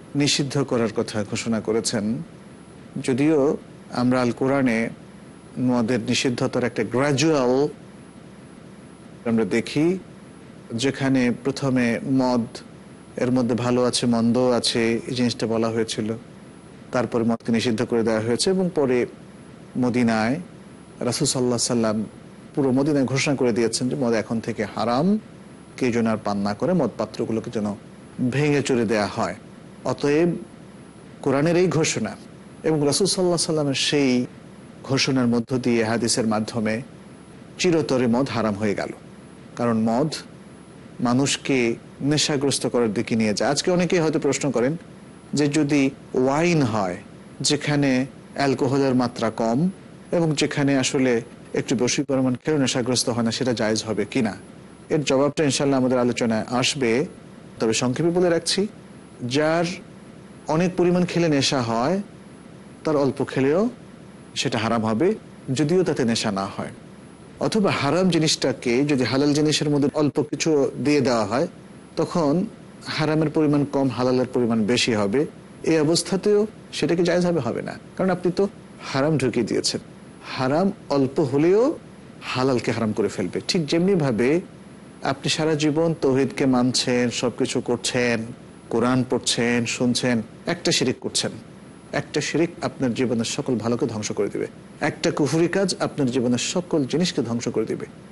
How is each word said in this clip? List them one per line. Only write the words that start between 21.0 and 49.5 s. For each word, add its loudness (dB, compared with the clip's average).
সাল্লাল্লাহু 0
আলাইহি -2
সাল্লাম 0
পুরো 2
মদিনায় 2
ঘোষণা 0
করে 2
দিয়েছেন 0
যে -4
মদ 0
এখন -2
থেকে -4
হারাম, 2
কেউ 0
যেন 2
আর 0
পান -2
না -2
করে, 0
মদ 2
পাত্রগুলোকে -4
যেন -2
ভেঙে 2
চুরে 2
দেয়া 0
হয়। -4
অতএব 2
কোরআনের 2
এই 4
ঘোষণা 0
এবং 2
রাসূল 2
সাল্লাল্লাহু 0
আলাইহি -2
সাল্লামের 0
সেই 2
ঘোষণার 0
মধ্য 0
দিয়ে 2
হাদিসের 0
মাধ্যমে -2
চিরতরে 2
মদ 2
হারাম 0
হয়ে 0
গেল, -6
কারণ 2
মদ 2
মানুষকে 2
নেশাগ্রস্ত 0
করার 2
দিকে -2
নিয়ে 2
যায়। 0
আজকে 0
অনেকেই 2
হয়তো 2
প্রশ্ন 0
করেন 2
যে 2
যদি 2
ওয়াইন 2
হয়, 0
যেখানে 2
অ্যালকোহলের 2
মাত্রা 0
কম 0